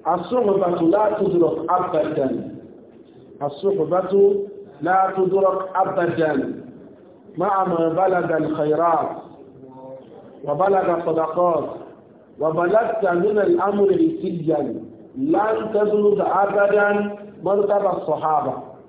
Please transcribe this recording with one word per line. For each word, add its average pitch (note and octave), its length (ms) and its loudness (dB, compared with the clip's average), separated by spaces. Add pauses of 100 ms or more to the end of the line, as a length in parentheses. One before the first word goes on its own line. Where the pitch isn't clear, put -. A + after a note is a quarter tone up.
As-suhbatu F3+ 880 0
la G3+ 220 4
tudrak F3 460 0 (100)
abadan. D3+ 680 -2 (1000)
As-suhbatu F3+ 880 0 (560)
la E3+ 180 0 (160)
tudrak F#3 460 2 (120)
abadan. E3+ 720 0 (920)
Ma'a F#3+ 360 0
ma E3 240 2
balaga F3 440 2
al-khayrat, D#3 760 0 (1300)
wa C#3+ 140 -4
balaga F3+ 440 2
sadaqat, D#3+ 680 0 (720)
wa D3+ 160 0
balagta F3+ 640 2
min G#3 240 2
al-amri G3 580 2
risiyan, D#3+ 720 -2 (500)
lan G#3+ 540 0
tablugha G#3 520 2 (100)
abadan G3+ 600 2 (420)
martaba G3+ 520 0
as-sahaba. D#3 640 -2 (340)